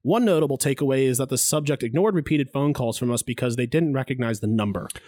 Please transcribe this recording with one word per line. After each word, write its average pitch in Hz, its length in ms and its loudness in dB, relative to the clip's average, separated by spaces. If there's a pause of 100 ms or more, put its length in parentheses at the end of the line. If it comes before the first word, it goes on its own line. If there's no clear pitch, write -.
One 214 240 2
notable 156 320 2
takeaway 135 460 2
is 127 140 2
that 135 120 -4
the 127 80 -2
subject 147 440 0
ignored 165 320 0
repeated 147 360 0
phone 143 240 0
calls 117 240 -4
from 123 120 -2
us 120 120 0
because 120 340 -2
they 123 100 0
didn't 156 280 2
recognize 123 460 -2
the 110 80 -4
number. 104 380 0 (220)